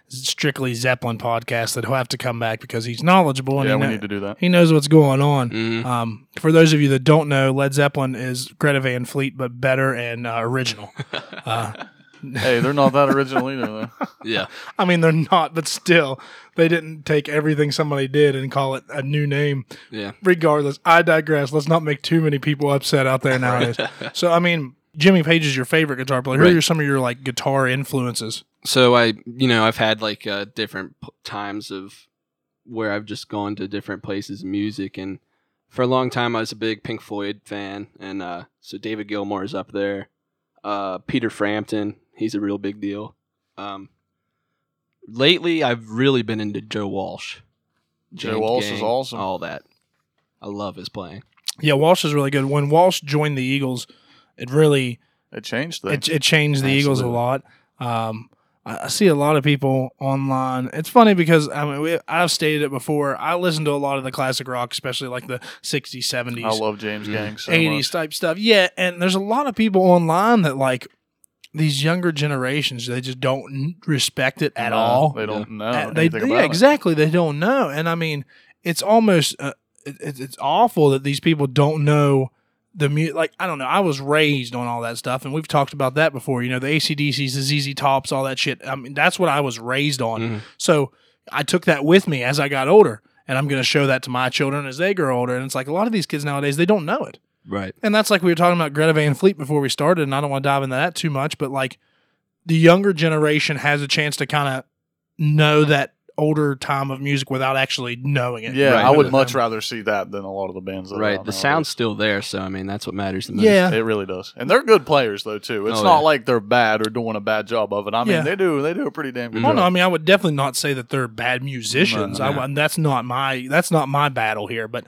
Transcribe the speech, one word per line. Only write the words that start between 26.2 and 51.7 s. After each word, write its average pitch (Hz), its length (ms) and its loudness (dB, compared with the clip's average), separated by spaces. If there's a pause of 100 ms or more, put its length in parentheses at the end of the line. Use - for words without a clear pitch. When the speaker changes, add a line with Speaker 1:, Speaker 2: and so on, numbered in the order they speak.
Speaker 1:
player. 131 160 0
Who 156 60 8
Speaker 3:
Right. 180 100 8
Speaker 1:
are 160 80 4
some 165 160 0
of 151 80 0
your, 139 140 2
like, 123 240 -4
guitar 135 420 0
influences? 127 800 -4 (200)
Speaker 3:
So 127 300 6
I, 117 200 6 (120)
you 123 220 0
know, 113 160 4
I've 113 140 2
had, 110 220 0
like, 107 240 -6
uh, 101 300 -6
different 101 460 -8
p-, - 80 -18 (160)
times 104 480 -10
of 98 340 -16 (580)
where 110 280 -6
I've 107 120 -6
just 107 240 -12
gone 104 280 -6
to 98 100 -8
different 98 380 -10
places 98 400 -10
in 95 80 -10
music, 101 440 -6
and 95 220 -12 (500)
for - 140 -6
a 123 60 0
long 127 200 0
time 120 280 -4
I 110 40 -2
was 110 120 -6
a 113 40 -14
big 110 280 -6
Pink 110 160 -8
Floyd 104 440 -10
fan, 101 440 -12 (100)
and, 95 240 -10
uh, 87 220 -12 (160)
so - 180 -16
David 107 300 -8
Gilmour 101 340 -6
is 101 140 -8
up - 160 -10
there. 101 360 -6 (540)
Uh, 98 360 -6
Peter 120 300 -4
Frampton, 104 680 -4 (180)
he's 110 220 -6
a 104 40 -4
real 101 180 -4
big 101 220 -8
deal. 101 360 -10 (420)
Um, 98 300 -14 (1200)
lately, 156 560 2
I've 117 260 -2
really 127 320 2
been 107 180 -6
into 104 200 -6
Joe 107 260 -6
Walsh. 95 520 -8 (760)
Speaker 2:
Joe 117 180 -8
Speaker 3:
James 110 80 -2
Speaker 2:
Walsh 110 260 0
is 104 40 -6 (100)
Speaker 3:
Gang, - 40 -4
Speaker 2:
awesome. 120 340 -2
Speaker 3:
all 95 220 -4
that. 80 220 -10 (800)
I - 60 -18
love 101 300 -10
his 95 120 -14
playing. 98 340 -14 (380)
Speaker 1:
Yeah, 151 140 2